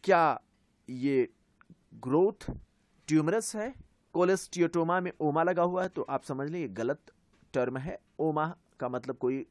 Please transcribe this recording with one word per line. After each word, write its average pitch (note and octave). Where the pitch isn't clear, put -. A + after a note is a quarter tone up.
क्या E3
ये C3
ग्रोथ C#3
ट्यूमरस E3
है? A3+
cholesteatoma F3
में F3+
ओमा D#3
लगा F3
हुआ F3+
है, F#3
तो D#3
आप C3+
समझ C#3
लें F3
ये D3
गलत A2+
टर्म C3
है। C#3+
ओमा D#3
का B2
मतलब B2
कोई C3